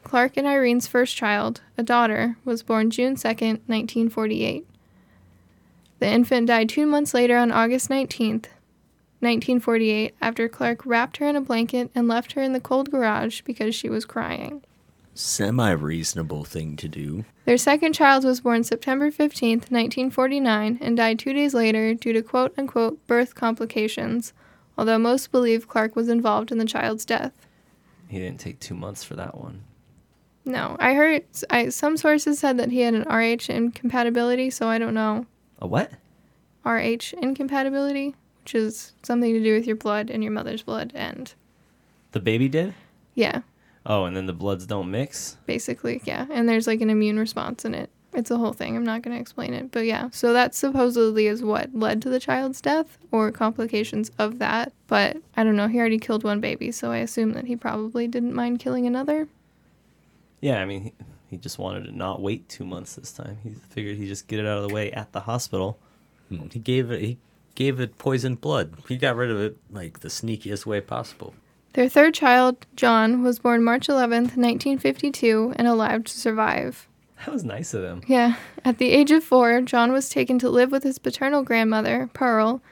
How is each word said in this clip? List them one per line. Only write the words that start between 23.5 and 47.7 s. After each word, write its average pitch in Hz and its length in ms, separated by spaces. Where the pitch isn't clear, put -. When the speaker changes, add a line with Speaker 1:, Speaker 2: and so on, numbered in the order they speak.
Speaker 1:
although 226 200
most 240 340
believe 233 380
Clark 220 260
was 233 140
involved 226 420
in 226 60
the 226 80
child's 220 400
death. - 420
Speaker 3:
He 98 100
didn't 92 220
take - 200
two - 140
months 104 300
for - 140
that 90 200
one. - 260
Speaker 1:
No. - 340
I 254 160
heard, 302 300
I, 240 200
some 302 260
sources 302 440
said 262 180
that 240 140
he 247 80
had 233 160
an 214 80
R 226 180
H 233 280
incompatibility, 240 1000
so 226 180
I 226 120
don't 226 160
know. 220 300
Speaker 3:
A - 80
what? - 240
Speaker 1:
R 233 140
H 233 420
incompatibility, 277 920
which - 120
is 220 380
something 240 300
to 226 100
do 220 100
with 226 140
your 220 80
blood 214 340
and 220 140
your 214 80
mother's 214 320
blood 226 320
and - 380
Speaker 3:
The 113 80
baby 110 300
did? 170 240
Speaker 1:
Yeah. 240 260
Speaker 3:
Oh, 101 200
and 90 100
then 95 100
the 92 80
bloods 92 320
don't 92 260
mix? - 540
Speaker 1:
Basically, 240 580
yeah. - 260
And 233 200
there's, 226 180
like, 220 140
an 220 80
immune 214 280
response - 480
in 226 80